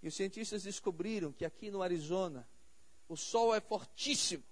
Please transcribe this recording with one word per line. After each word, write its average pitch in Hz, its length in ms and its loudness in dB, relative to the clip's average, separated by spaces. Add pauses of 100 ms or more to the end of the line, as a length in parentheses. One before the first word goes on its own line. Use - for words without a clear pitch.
E 160 80 -6
os 156 60 -6
cientistas 196 480 -2
descobriram 190 680 -2
que 165 140 -2
aqui 202 260 -6
no 196 100 -2
Arizona, 170 640 0 (600)
o 165 80 -6
sol 226 400 6
é 214 60 4
fortíssimo. - 920 0